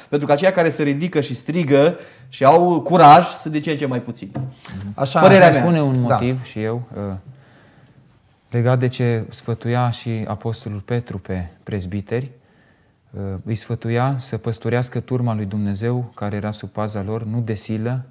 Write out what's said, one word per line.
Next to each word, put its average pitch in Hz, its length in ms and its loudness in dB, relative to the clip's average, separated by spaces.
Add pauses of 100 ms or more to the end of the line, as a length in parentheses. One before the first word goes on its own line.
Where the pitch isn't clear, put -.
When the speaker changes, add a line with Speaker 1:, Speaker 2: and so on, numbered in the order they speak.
Speaker 1:
pentru 147 180 -2
că 151 60 4
aceia 175 180 2
care 170 180 2
se 151 140 -2
ridică 147 380 -2
și 131 140 -4
strigă 147 600 2 (320)
și - 160 -4
au 170 360 6
curaj 165 460 8
sunt - 260 -10
de 151 80 -2
ce 160 100 -4
în 147 60 -2
ce 139 100 -4
mai 127 160 -4
puțini. 107 280 -14 (640)
Speaker 2:
Așa, 139 260 0
Speaker 1:
Părerea 190 260 8
Speaker 3:
Aș - 60 8
Speaker 1:
mea. 135 100 2
Speaker 3:
spune 165 200 2
un 139 100 0 (140)
Speaker 2:
Da. 123 80 2
Speaker 3:
motiv 123 300 -2
și 110 180 -10
eu, 117 340 -6
ă, 101 200 -6 (1300)
legat 120 280 2
de 123 100 0
ce 117 420 -2
sfătuia 120 600 -4
și 113 360 -6
Apostolul 107 540 -8
Petru 120 380 -6
pe 90 280 -6 (160)
prezbiteri. 101 680 -8 (1040)
Ă, 90 100 -10
îi 113 100 -4
sfătuia 120 640 -2
să 120 180 -10
păstorească 120 640 -4
turma 120 340 -2
lui 107 100 -4
Dumnezeu 104 680 -4
care 104 220 -6
era 104 140 -6
sub 101 180 -12
paza 107 340 -6
lor, 110 220 -6
nu 110 160 -4
de 110 140 -4
silă, 110 560 -6